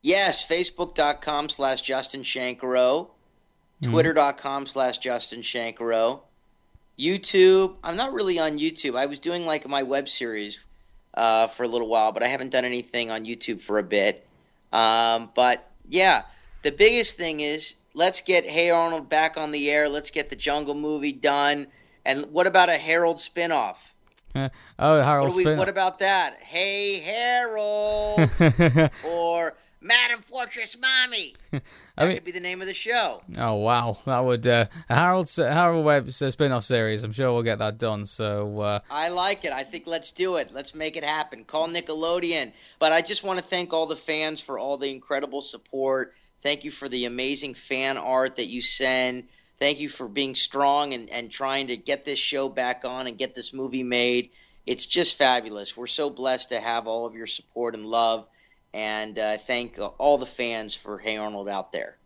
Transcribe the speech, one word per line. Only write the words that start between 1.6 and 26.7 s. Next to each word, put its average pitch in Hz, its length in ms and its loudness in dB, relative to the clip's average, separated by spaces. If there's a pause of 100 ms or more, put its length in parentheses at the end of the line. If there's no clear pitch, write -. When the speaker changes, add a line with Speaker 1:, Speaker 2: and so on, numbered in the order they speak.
Speaker 1:
Justin 135 400 -4
Shankarow. 127 840 0
Speaker 2:
Mm-hmm. - 840 -10
Speaker 1:
Twitter 160 220 6
dot 143 260 4
com 139 280 -6
slash 127 320 -2
Justin 120 420 -6
Shankarow. 117 800 -2 (800)
YouTube, 190 840 4
I'm 170 140 -6
not 269 160 -2
really 190 260 0
on 156 200 2
YouTube. 147 380 -2
I 135 100 2
was 143 140 -6
doing, 175 240 -4
like, 156 240 -2
my 139 140 0
web 139 260 -2
series, 107 560 -6 (500)
uh, 113 320 4
for - 160 -6
a 123 60 -2
little 117 200 -2
while, 110 240 4
but 104 100 -4
I 120 60 2
haven't 127 220 -4
done 127 140 2
anything 123 460 -4
on 110 140 -6
YouTube 113 360 -6
for 104 180 -2
a 104 40 0
bit. 98 440 0 (460)
Um, 113 600 4
but, 123 340 2 (200)
yeah, 170 340 6 (400)
the 147 100 0
biggest 226 440 4
thing 160 240 -4
is 151 360 -2 (180)
let's 180 260 2
get 180 240 4
Hey 170 260 2
Arnold 165 380 0
back 156 280 0
on 151 160 -4
the 143 180 -2
air. 151 180 2
Let's 147 220 -4
get 151 180 -4
the 135 80 -10
Jungle 147 380 -2
movie 147 380 -4
done. 143 560 2 (360)
And 139 280 -2
what 175 160 4
about 180 200 6
a 165 80 2
Harold 165 420 2
spinoff? 156 720 -4 (420)
Speaker 2:
Uh, 135 140 -2 (300)
oh, 156 220 6
Harold 139 280 4
Speaker 1:
What - 80 0
do - 0 -
we, - 80 2
Speaker 2:
spinoff. 156 140 4
Speaker 1:
what 185 100 0
about 185 320 0
that? 190 400 0
Hey 196 580 -4